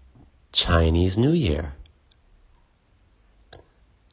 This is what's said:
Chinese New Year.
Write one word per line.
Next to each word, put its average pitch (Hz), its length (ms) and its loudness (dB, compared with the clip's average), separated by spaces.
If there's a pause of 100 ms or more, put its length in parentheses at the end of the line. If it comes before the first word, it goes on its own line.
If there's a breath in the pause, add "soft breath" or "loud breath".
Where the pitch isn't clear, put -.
(540)
Chinese 85 640 2
New 131 160 2
Year. 78 420 -2 (2500)